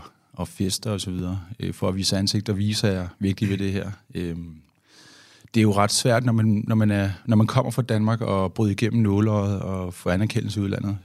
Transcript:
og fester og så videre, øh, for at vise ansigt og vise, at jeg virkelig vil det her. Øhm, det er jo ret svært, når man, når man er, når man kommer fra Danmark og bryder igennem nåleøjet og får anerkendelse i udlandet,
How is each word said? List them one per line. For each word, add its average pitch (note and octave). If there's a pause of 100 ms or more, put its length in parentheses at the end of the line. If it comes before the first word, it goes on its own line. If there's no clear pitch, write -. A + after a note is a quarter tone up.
(340)
og F2
fester G2
og G2
så F#2
videre, F2+ (180)
øh, F#2
for -
at F#2
vise G2
ansigt G2
og G2
vise, G#2
at F#2+
jeg F2+ (120)
virkelig G2
vil G2
det G2
her. F#2+ (240)
Øhm, E2+ (960)
det A#2
er A2
jo G#2
ret G2+
svært, B2
når A#2+
man, A2
når A#2
man G#2+
er, G2 (160)
når A2+
man A2
kommer B2+
fra B2+
Danmark A2+
og G2
bryder G#2+
igennem A2+
nåleøjet G2+
og F#2
får -
anerkendelse G#2
i G2+
udlandet, G2